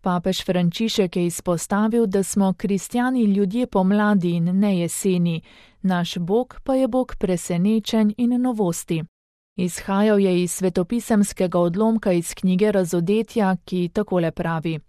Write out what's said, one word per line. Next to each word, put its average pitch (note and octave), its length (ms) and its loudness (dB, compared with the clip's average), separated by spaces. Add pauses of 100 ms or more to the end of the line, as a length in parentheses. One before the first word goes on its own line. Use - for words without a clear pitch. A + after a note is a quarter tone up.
Papež F3+ 440 -2
Frančišek F3+ 680 0
je F3 100 0
izpostavil, G#3 840 0
da G3 160 0
smo F#3+ 300 0
kristjani A#3+ 680 -2
ljudje G3+ 440 0
pomladi G3 680 2
in F3 240 0
ne G3+ 200 2
jeseni, E3+ 600 0 (400)
naš F3+ 360 -2
Bog G3+ 460 -2
pa C4+ 120 0
je C4 120 2
Bog B3+ 320 -2
presenečenj G#3 960 0
in B3 240 0
novosti. F3+ 640 -2 (520)
Izhajal G3 640 0
je F3+ 240 2
iz F3 80 -2
svetopisemskega F#3 1080 0
odlomka G#3 520 2
iz E3+ 220 0
knjige F#3 380 2
Razodetja, F#3+ 920 0
ki F3 280 -2
takole F3+ 380 0
pravi E3 580 -4